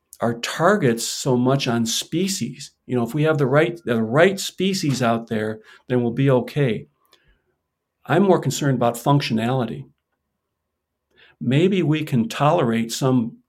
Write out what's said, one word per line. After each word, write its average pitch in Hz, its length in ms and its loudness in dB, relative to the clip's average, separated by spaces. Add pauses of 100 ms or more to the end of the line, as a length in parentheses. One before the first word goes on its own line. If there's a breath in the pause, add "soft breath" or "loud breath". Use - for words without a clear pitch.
(200)
our 117 180 -2
targets 156 680 0
so - 320 -2
much 131 300 0
on 117 180 0
species. - 840 -6 (160)
You 127 80 -6
know, 120 80 0
if 117 120 -6
we 151 100 0
have 156 140 2
the 139 100 0
right, 160 360 0
the 113 160 0
right 156 380 2
species 165 640 -2
out 113 240 0
there, 107 320 -4 (300 loud breath)
then 123 140 2
we'll 117 100 0
be 135 180 2
okay. 123 560 0 (1200)
I'm 165 180 2
more 185 180 4
concerned 139 360 -2
about 120 180 2
functionality. 127 920 0 (1500 soft breath)
Maybe 170 420 2
we 156 220 0
can 117 240 0
tolerate 123 640 0
some 127 460 0 (100)